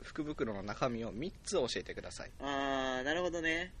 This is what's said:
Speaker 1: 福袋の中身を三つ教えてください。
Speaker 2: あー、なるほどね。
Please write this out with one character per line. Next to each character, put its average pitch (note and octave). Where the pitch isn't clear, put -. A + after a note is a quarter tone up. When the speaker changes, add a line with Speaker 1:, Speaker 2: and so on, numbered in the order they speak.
Speaker 1:
福 -
袋 D3
の G2
中 G#2
身 A#2
を G#2
三 C#3+
つ -
教 C#3+
え F2+
て -
く -
だ F2+
さ -
い。 -
Speaker 2:
あ C3+
ー、 -
な D3
る F3
ほ F3+
ど E3+
ね。 E3